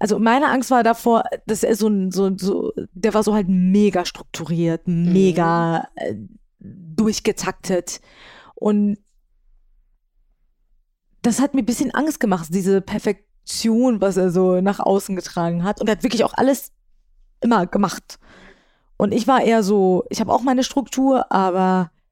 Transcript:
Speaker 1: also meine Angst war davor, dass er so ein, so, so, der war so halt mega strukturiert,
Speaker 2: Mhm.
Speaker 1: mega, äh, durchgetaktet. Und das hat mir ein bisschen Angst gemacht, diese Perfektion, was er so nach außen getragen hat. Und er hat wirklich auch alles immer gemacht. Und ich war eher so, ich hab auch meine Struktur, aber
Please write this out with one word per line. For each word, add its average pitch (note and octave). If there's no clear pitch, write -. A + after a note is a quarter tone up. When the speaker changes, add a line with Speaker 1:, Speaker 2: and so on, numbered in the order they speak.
Speaker 1:
also G#3+
meine A#3
Angst B3+
war A#3+
davor, A3+
dass G#3
er -
so A3
ein, F#3+
so, F#3+
so, F3+
der G3
war A3
so G#3
halt G#3
mega F#3
strukturiert, E3
Speaker 2:
Mhm. F3
Speaker 1:
mega, E3+
äh, -
durchgetaktet. -
Und G#3
das A#3
hat C#4
mir C4+
ein G3
bisschen B3
Angst D4+
gemacht, F#3
diese F#3+
Perfektion, A3
was F#3+
er F#3
so F#3
nach G3
außen G3
getragen E3+
hat. G#3
Und G#3+
er A3
hat -
wirklich A#3
auch -
alles C4
immer A3
gemacht. -
Und G3+
ich A3+
war C4
eher A3+
so, F#3
ich -
hab G3+
auch -
meine B3+
Struktur, C4
aber F#3